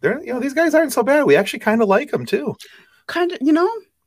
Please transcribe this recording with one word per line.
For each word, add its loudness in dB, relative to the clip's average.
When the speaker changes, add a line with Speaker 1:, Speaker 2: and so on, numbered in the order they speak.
Speaker 1:
they're, -2
you -8
know, -4
these -4
guys 2
aren't 2
so -2
bad. 2
We 6
actually 0
kinda 2
like 0
'em -4
too. -4
Speaker 2:
Kinda, -4
you 2
know? 2